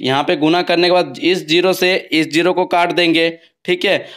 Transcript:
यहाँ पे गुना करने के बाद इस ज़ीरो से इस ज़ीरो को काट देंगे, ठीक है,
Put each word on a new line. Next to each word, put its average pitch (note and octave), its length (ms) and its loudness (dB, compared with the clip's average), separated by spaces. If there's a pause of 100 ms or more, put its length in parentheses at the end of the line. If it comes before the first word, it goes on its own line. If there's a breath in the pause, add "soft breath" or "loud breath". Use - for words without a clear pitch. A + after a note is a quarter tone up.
यहाँ C3+ 220 0
पे F3+ 120 0
गुना D#3+ 260 0
करने F3 240 0
के F3 60 2
बाद E3 280 0
इस E3 280 -2
ज़ीरो F3 260 2
से F#3 200 0 (180)
इस D#3 200 0
ज़ीरो E3+ 200 2
को F3+ 160 0
काट F3 240 0
देंगे, E3 360 2 (360 loud breath)
ठीक F3+ 200 -2
है, F3+ 200 0 (120)